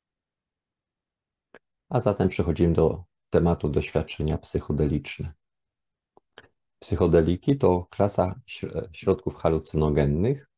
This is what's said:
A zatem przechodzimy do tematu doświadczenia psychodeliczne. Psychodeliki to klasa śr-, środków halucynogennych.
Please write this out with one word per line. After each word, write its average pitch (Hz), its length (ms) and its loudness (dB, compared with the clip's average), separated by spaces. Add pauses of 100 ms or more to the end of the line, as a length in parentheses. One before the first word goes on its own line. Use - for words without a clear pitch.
(1900)
A 127 120 0
zatem 101 280 2
przechodzimy 85 460 2
do 82 300 2 (260)
tematu 82 380 2
doświadczenia 76 720 -2
psychodeliczne. 73 920 -4 (1500)
Psychodeliki 87 800 2
to 90 320 2
klasa 98 560 -2
śr-, - 460 -10
środków - 440 -2
halucynogennych. 78 1200 0